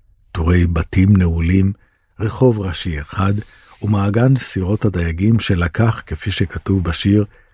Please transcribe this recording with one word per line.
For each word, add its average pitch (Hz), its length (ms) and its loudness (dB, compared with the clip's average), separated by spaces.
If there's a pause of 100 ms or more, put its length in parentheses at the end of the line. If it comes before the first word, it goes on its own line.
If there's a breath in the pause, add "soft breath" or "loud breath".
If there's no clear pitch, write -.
(320)
טורי 87 340 2
בתים 92 500 2
נעולים, 90 560 2 (480)
רחוב 110 400 0
ראשי 87 400 -6
אחד, 98 320 -2 (500 loud breath)
ומעגן 104 540 2
סירות 98 480 -2
הדייגים 92 560 0
שלקח, 95 680 0
כפי - 240 -8
שכתוב 95 540 -2
בשיר, 101 400 2 (300 soft breath)